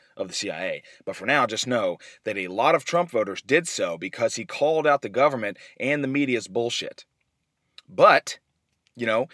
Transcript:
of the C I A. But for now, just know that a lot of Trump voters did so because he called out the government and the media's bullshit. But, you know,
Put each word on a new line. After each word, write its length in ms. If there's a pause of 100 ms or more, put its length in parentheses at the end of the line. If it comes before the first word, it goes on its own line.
(160)
of 120
the 60
C 160
I 140
A. 180 (220)
But 120
for 100
now, 200
just 200
know 320 (260)
that 140
a 100
lot 260
of 100
Trump 260
voters 320
did 260
so 300
because 380
he 100
called 400
out 160
the 80
government 480 (200)
and 240
the 60
media's 400
bullshit. 560 (800)
But, 520 (580)
you 80
know, 300